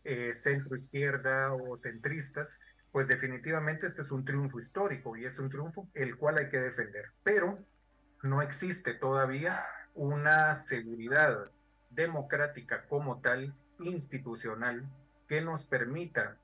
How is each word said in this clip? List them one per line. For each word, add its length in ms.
eh, 280
centro 420
izquierda 760
o 240
centristas, 840
pues 180
definitivamente 760
este 160
es 100
un 120
triunfo 360
histórico 580
y 80
es 140
un 100
triunfo 440
el 220
cual 220
hay 120
que 100
defender. 520
Pero 360
no 180
existe 520
todavía 720
una 600
seguridad 1000
democrática 1000
como 320
tal, 340
institucional, 1040
que 140
nos 240
permita 800